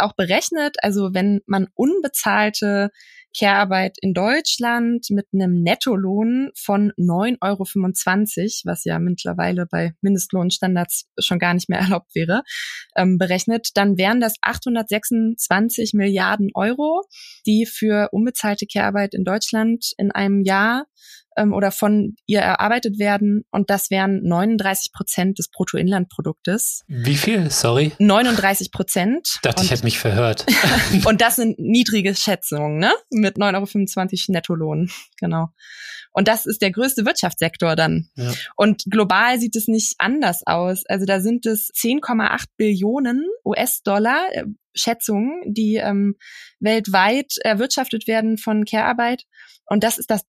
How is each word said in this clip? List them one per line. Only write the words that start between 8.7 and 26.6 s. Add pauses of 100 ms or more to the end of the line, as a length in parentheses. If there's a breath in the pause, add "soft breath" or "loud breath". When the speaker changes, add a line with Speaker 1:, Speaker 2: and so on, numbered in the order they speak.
Speaker 1:
ja
mittlerweile
bei
Mindestlohnstandards (100)
schon
gar
nicht
mehr
<laughs>
erlaubt
wäre, (540 loud breath)
ähm,
berechnet,
dann
wären
das
achthundertsechsundzwanzig
Milliarden
Euro, (440 loud breath)
die
für
unbezahlte
Care-Arbeit
in
Deutschland
in
einem
Jahr, (480 loud breath)
ähm,
oder
von (100)
ihr
erarbeitet
werden.
Und
das
wären
neununddreißig
Prozent
des
Bruttoinlandproduktes.